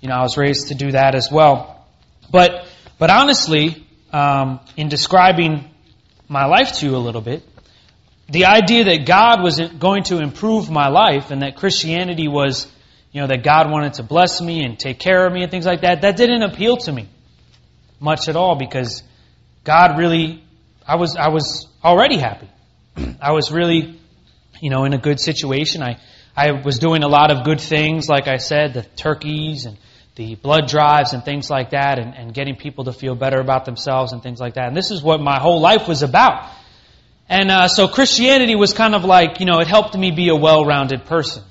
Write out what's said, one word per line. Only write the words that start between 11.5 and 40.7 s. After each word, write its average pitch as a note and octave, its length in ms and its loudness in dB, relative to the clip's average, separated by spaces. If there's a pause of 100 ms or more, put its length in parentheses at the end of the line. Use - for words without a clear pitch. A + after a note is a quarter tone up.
Christianity E3+ 720 -4
was, C#3 400 -2 (460)
you C#3+ 80 -8
know, C#3 60 -4
that B2+ 160 -2
God D3+ 280 4
wanted D3 220 -4
to B2+ 100 -12
bless E3+ 380 0
me E3 220 -6
and A#2 160 -10
take C3 200 -10
care F#3 260 2
of F3+ 60 0
me F3+ 120 -6
and F3 80 -8
things F3+ 140 -6
like F3+ 160 -2
that, F3+ 200 0
that G3 160 0
didn't A#3+ 240 2
appeal G#3+ 360 0
to F3 140 -8
me A#2 160 -10 (920)
much D3+ 280 -4
at D#3 80 -4
all F3 200 2
because B2+ 480 -8 (600)
God D#3+ 340 4
really, E3 460 -2 (420)
I D#3 120 -2
was, E3+ 180 -2
I D#3 140 0
was D#3 360 -4 (160)
already G3+ 360 4
happy. G#2+ 320 -6 (360)
<clears throat> - 360 -12
I C#3+ 100 -2
was D3+ 220 -2
really, E3+ 460 -2 (600)
you D#3 100 -6
know, C3 140 -2
in C#3 100 0
a C#3 40 -2
good C#3+ 240 -2
situation. D3 600 -4
I, A#2+ 160 -6 (380)
I D3 160 2
was C3+ 280 -4
doing D#3+ 240 0
a D3 40 0
lot D3 240 6
of B2+ 140 -2
good D3+ 160 0
things, D#3 480 -2
like C#3+ 180 0
I C3 100 -2
said, D3 360 -2
the A#2+ 100 -8
turkeys D3+ 840 -6
and G#2 120 -16 (380)
the A2+ 200 -12
blood C#3+ 320 0
drives D3 460 2
and B2 120 -8
things C#3+ 240 -8
like C3 220 -4
that, C#3 260 -2
and, A#2+ 160 -8
and A#2 200 -16
getting C#3 220 -8
people C#3 280 -14
to B2 100 -8
feel C3 220 -8
better C3 240 -2
about C3 260 -2
themselves C3 480 -6
and A#2 80 -14
things B2 180 -14
like B2 160 -10
that. B2+ 120 -6
And C3 100 -6
this F#3+ 140 -4
is F3+ 100 -8
what D#3 180 2
my C#3+ 200 -2
whole E3 200 2
life G#3 280 4
was D3+ 160 -2
about. F#3 480 2 (800)
And, F#3+ 200 0
uh, F#3 180 4
so F#3+ 200 2
Christianity B3+ 680 2
was G3+ 180 2
kind A3 220 0
of F3+ 100 -2
like, F3+ 340 4
you F#3 60 -4
know, F3 140 2
it E3+ 80 0
helped G#3 300 2
me F#3 140 -2
be E3+ 180 0
a D#3+ 60 4
well-rounded D3 720 2